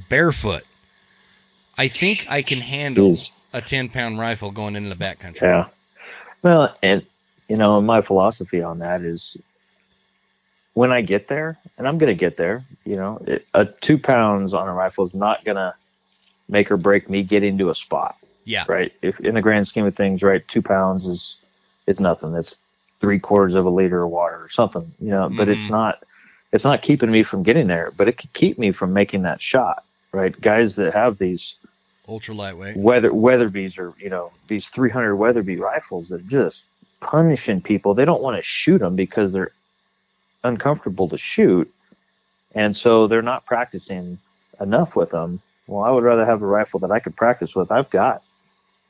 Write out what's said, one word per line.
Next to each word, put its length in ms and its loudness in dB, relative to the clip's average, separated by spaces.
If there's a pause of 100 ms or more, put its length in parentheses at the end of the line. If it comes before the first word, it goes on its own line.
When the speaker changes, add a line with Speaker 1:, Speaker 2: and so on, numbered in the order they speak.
Speaker 1:
barefoot. 540 0 (1120)
I 120 0
think 420 -2
I 120 -2
can 160 -4
handle 540 2
Speaker 2:
Jeez. 180 -2 (220)
Speaker 1:
a 80 -8
ten 300 -4
pound 280 -6
rifle 320 -4
going 260 -8
into 120 -8
the 160 -10
backcountry. 380 -10
Speaker 2:
Yeah. 240 2 (760)
Well, 400 4
and, 220 2 (440)
you 80 -2
know, 260 4
my 180 4
philosophy 600 0
on 160 -8
that 240 -6
is 340 -10 (1400)
when 180 4
I 120 2
get 260 -2
there, 300 -6 (180)
and 100 -6
I'm 120 -2
gonna 160 4
get 240 -2
there, 260 -4 (220)
you 100 -4
know, 300 -6
it, 260 -4
a 140 4
two 320 0
pounds 560 2
on 140 -2
a 40 -6
rifle 320 -2
is 80 -6
not 320 -2
gonna 300 -4 (720)
make 220 2
or 80 2
break 320 2
me 140 -2
getting 340 0
to 100 0
a 60 -2
spot. 420 -6 (300)
Speaker 1:
Yeah. 200 -6
Speaker 2:
Right. 260 -2 (100)
If 180 -4
in 140 -2
the 80 0
grand 260 2
scheme 160 -2
of 100 0
things, 280 -2
right, 260 2
two 140 -2
pounds 420 0
is, 320 -8 (500)
it's 140 0
nothing. 320 -2
That's 260 -8 (420)
three 180 2
quarters 360 2
of 100 4
a 60 2
liter 320 2
of 80 -2
water 320 -4
or 80 -20
something, 500 -2
you 80 -8
know, 220 0
but 180 0
it's 140 0
Speaker 1:
Mm-hmm. 100 -6
Speaker 2:
not, 320 -2 (480)
it's 120 2
not 180 2
keeping 280 2
me 120 4
from 200 -4
getting 240 4
there, 300 -2
but 120 2
it 100 0
could 160 -18
keep 240 0
me 140 0
from 200 -4
making 300 0
that 180 -2
shot, 440 -2 (280)
right? 260 -2
Guys 380 2
that 160 0
have 240 2
these 400 -4 (500)
Speaker 1:
Ultra 280 -14
lightweight. 420 -12
Speaker 2:
Weather, 380 4
Weatherby's 640 2
or, 200 -10
you 120 -12
know, 220 -8 (160)
these 180 -6
three 240 -2
hundred 260 0
Weatherby 400 0
rifles 540 -8
that 100 -10
are 40 -20
just 400 -2 (360)
punishing 640 2
people. 320 2
They 100 2
don't 180 2
wanna 200 -4
shoot 400 2
'em 140 0
because 360 -2
they're 200 -4 (880)
uncomfortable 680 -2
to 80 -8
shoot, 560 2 (800)
and 220 0
so 300 6
they're 160 2
not 240 -6
practicing 720 -6 (420)
enough 360 0
with 180 0
'em. 260 -6 (260)
Well, 180 -4
I 60 2
would 140 4
rather 220 4
have 160 2
a 40 -4
rifle 340 0
that 100 -2
I 80 2
could 180 -10
practice 380 0
with. 160 -2
I've 200 0
got 320 0 (680)